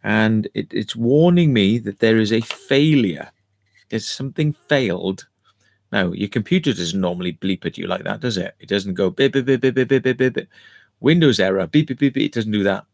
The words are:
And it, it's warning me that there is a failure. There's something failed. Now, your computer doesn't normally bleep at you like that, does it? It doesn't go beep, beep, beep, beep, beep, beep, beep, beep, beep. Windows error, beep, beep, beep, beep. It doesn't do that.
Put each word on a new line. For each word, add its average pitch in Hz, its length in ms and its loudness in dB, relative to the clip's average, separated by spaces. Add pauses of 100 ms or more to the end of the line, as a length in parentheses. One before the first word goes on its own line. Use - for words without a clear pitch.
And 107 520 2
it, 107 180 -6
it's - 220 -6
warning 156 580 4
me 107 260 4
that 110 200 -6
there 113 200 4
is 107 140 2
a 113 80 2
failure. 135 880 0 (580)
There's 110 180 -6
something 147 460 -4
failed. 95 760 -2 (680)
Now, 92 200 0
your 101 160 -4
computer 156 440 0
doesn't 90 280 -4
normally 90 320 -2
bleep 92 320 -6
at 85 140 -6
you 87 80 -10
like 90 180 -6
that, 104 160 -6
does 120 160 -4
it? 92 240 -6
It - 80 -20
doesn't 98 260 -4
go 95 160 0
beep, 135 220 0
beep, 135 140 -2
beep, 131 140 0
beep, 127 140 0
beep, 127 140 0
beep, 131 140 0
beep, 127 160 -2
beep, 131 160 0
beep. - 140 -8 (520)
Windows 143 400 4
error, 95 260 0
beep, 151 220 0
beep, 127 100 -8
beep, 139 160 0
beep. 107 120 -2
It 98 60 -4
doesn't 110 200 -4
do 104 120 0
that. 98 300 -2